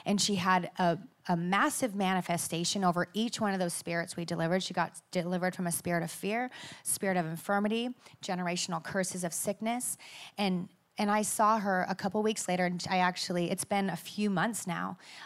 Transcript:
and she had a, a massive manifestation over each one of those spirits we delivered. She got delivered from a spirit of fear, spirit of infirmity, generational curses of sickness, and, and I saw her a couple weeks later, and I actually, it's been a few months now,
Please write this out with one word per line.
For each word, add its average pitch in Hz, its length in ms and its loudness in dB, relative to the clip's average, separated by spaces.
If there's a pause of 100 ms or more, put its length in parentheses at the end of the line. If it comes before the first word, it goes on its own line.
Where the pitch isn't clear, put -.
and 202 160 2
she 202 160 2
had 180 420 4
a, 175 180 4 (300)
a 180 100 2
massive 196 600 2
manifestation 180 880 0
over 175 280 2
each 220 280 -2
one 202 120 2
of 190 60 -2
those 175 160 0
spirits 170 420 -4
we 170 80 -4
delivered. 170 380 0
She 185 100 -6
got - 280 -2 (100)
delivered 180 460 0
from 180 100 -2
a 170 60 0
spirit 170 320 0
of 165 80 -6
fear, 233 360 -4 (360)
spirit 190 320 0
of 170 100 2
infirmity, 208 640 0 (300)
generational 180 580 -2
curses 185 440 -2
of 165 100 -4
sickness, 226 600 -2 (420)
and, 185 300 0 (280)
and 208 140 2
I 214 120 4
saw 220 360 4
her 190 300 2
a 190 80 -2
couple 208 260 0
weeks 214 240 0
later, 180 200 2
and 175 220 -2
I 190 100 2
actually, 180 520 2
it's 190 140 -2
been 196 260 0
a 165 60 -2
few 208 340 -2
months 185 380 0
now, 180 280 -4 (300)